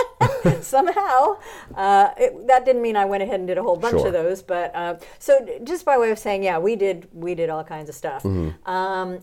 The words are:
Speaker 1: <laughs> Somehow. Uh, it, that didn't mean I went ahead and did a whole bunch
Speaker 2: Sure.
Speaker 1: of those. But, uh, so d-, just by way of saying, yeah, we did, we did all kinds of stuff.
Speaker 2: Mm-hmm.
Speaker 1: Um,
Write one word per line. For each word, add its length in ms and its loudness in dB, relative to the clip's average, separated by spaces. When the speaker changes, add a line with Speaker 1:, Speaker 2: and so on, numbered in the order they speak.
Speaker 1:
<laughs> 540 0
Somehow. 760 2
Uh, 420 4
it, 300 0
that 180 6
didn't 160 4
mean 160 0
I 80 2
went 180 -2
ahead 180 -2
and 60 -8
did 120 -2
a 40 0
whole 140 0
bunch 220 0
Speaker 2:
Sure. 80 2
Speaker 1:
of 80 0
those. 280 -2
But, 320 -4
uh, 220 -6
so 260 4
d-, 200 -10
just 200 -8
by 140 4
way 120 2
of 80 -2
saying, 260 -2
yeah, 120 0
we 200 0
did, 360 -2
we 220 -8
did 160 -2
all 120 -6
kinds 280 -14
of 40 -16
stuff. 280 -10
Speaker 2:
Mm-hmm. 480 -4
Speaker 1:
Um, 520 -4